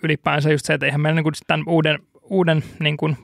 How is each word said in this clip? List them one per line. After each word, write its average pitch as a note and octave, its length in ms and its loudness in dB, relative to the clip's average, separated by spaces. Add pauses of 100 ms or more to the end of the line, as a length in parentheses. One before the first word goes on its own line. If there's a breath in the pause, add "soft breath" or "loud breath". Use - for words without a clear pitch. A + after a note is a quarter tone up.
ylipäänsä D3 500 0
just C#3+ 140 -2
se, D#3 80 0
että C#3 120 -2
eihän C#3+ 140 0
meillä D#3 160 2
niinku D#3 180 0
sit - 120 -14
tän D#3+ 200 0
uuden, D#3 320 2 (240)
uuden, E3 420 2 (160)
niinku, D#3 300 0 (140)